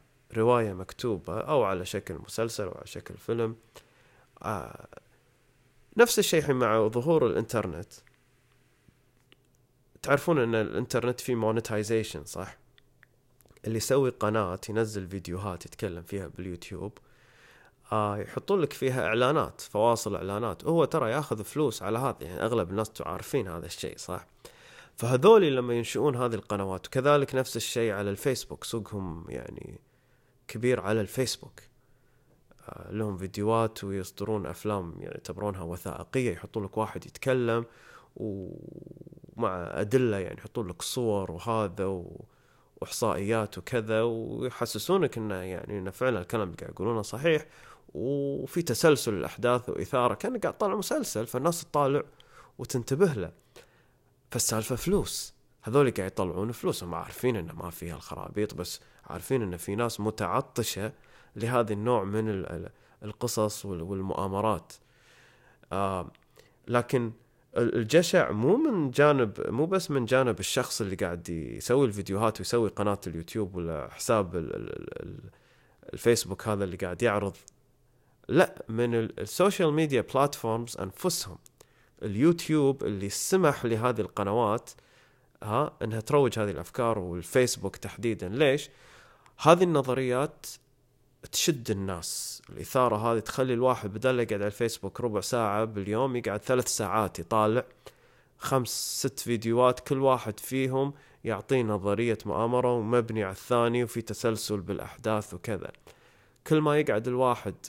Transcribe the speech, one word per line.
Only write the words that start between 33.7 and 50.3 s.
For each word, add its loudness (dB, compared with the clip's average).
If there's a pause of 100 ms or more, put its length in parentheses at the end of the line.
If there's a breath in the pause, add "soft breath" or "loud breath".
ويصدرون -4
أفلام، -4
يعني، -10
يعتبرونها -6
وثائقية، -4
يحطون -6
لك -8
واحد -4
يتكلم 0 (500 loud breath)
ومع -8
أدلة، 4
يعني، -6
يحطون -8
لك -10
صور 0
وهذا -2
و-، -6 (560 soft breath)
وإحصائيات 0
وكذا، 0
ويحسسونك -2
إنه، -4
يعني، -6
إنه -6
فعلًا 0
الكلام -2
اللي -12
قاعد -12
يقولونه -2
صحيح، 0 (480 loud breath)
وفي -2
تسلسل 4
الأحداث 0
وإثارة، 0
كأنك -4